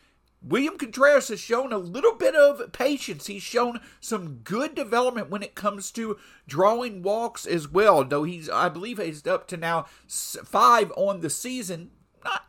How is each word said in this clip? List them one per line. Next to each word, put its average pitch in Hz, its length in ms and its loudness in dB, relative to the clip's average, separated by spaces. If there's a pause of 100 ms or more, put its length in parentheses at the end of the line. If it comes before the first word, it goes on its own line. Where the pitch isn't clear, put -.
(400)
William 269 380 -2
Contreras 262 500 4
has 208 120 -8
shown 247 320 -4
a 214 60 -4
little 202 360 2
bit 330 220 0
of 285 340 6
patience. 254 560 -4
He's 196 160 -12
shown 240 380 -2 (180)
some 175 460 -8
good 269 320 -4
development 233 540 0
when 202 120 -6
it - 140 -14
comes 202 360 -6
to 220 240 -6 (300)
drawing 202 560 0
walks 226 420 -4
as 165 220 -4
well, 170 380 6
though 143 180 0
he's, 160 260 -8
I 139 200 2
believe 190 300 -8
he's 160 280 -8
up 180 220 -2
to 185 80 -8
now 165 300 -2 (200)
s-, - 380 -8
five 226 520 6
on 190 260 -2
the 160 80 -4
season. 190 600 -8 (340)
Not - 240 -6